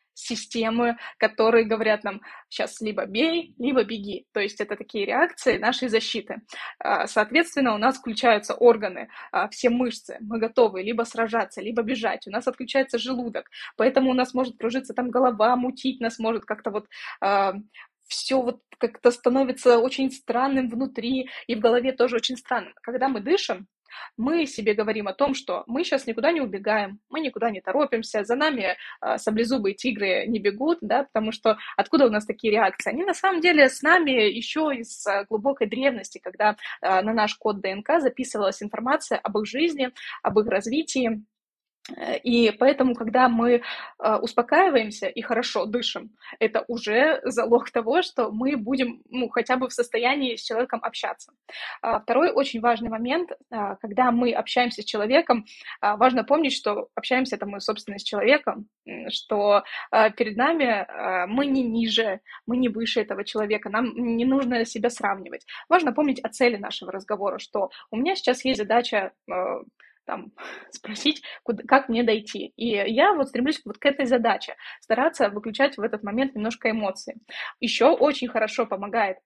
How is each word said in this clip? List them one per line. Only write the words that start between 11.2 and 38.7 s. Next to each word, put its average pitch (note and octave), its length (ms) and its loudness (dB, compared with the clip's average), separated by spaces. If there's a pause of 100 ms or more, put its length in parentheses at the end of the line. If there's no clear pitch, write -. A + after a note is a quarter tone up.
либо A3+ 220 -4
бежать. G#3+ 460 -4
У - 20 -14
нас G#3+ 160 -4
отключается C4 520 -2
желудок, A#3+ 520 -6 (260)
поэтому C4 360 4
у - 20 2
нас B3+ 200 0
может B3+ 240 -2
кружиться A#3+ 360 -6
там B3 160 -4
голова, B3 460 4
мутить B3+ 440 -4
нас A3+ 200 -4
может A3 240 -2
как-то G#3+ 260 -6
вот, G#3 160 -6 (340)
а, G3 340 2 (540)
все - 340 0
вот A#3+ 180 -4 (180)
как-то A#3+ 320 4
становится B3 680 4
очень C4 340 0
странным B3+ 560 -2
внутри, B3+ 600 -4 (200)
и A#3 80 0
в G#3+ 40 -6
голове B3 320 2
тоже B3 240 0
очень A#3+ 200 -4
странным. A3+ 360 -6 (100)
Когда B3 260 -2
мы A#3+ 120 -2
дышим, G3+ 460 -2 (520)
мы D4+ 280 0
себе G#3+ 280 0
говорим G#3 340 -2
о F#3+ 60 -6
том, C#4 200 2
что - 340 -6
мы C4+ 160 -2
щас C#4 220 -2
никуда A#3 260 0
не D#4+ 80 0
убегаем, G3+ 600 -2 (100)
мы D4 100 -6
никуда A#3 300 -2
не F#3+ 120 -8
торопимся, A3 600 -2
за A#3 120 0
нами, C4 400 0 (240)
а, A3 180 -2
саблезубые A3 560 0
тигры G3+ 520 0
не G#3+ 140 -2
бегут, A#3 420 0
да, A#3 220 0
потому A3 280 -2
что A3 260 0 (180)
откуда C#4+ 300 4
у A3+ 40 6
нас G#3+ 160 -2
такие G#3+ 260 -2
реакции? G#3 380 0
Они D4 140 -4
на F#4+ 100 0
самом F#4 260 0
деле D#4 300 6
с - 120 -12
нами D#4+ 300 6
еще A#3+ 600 2
из, A#3 340 -8
а, G3+ 180 0
глубокой A3 440 0
древности, B3 500 -2
когда, G#3 380 0 (260)
а, F#3 200 4
на G#3+ 120 0
наш G#3+ 220 0
код G#3 240 -2
Д F#3+ 100 -2
Н G3 140 -8
К E4 160 2
записывалась A#3+ 640 -2
информация A#3+ 560 -2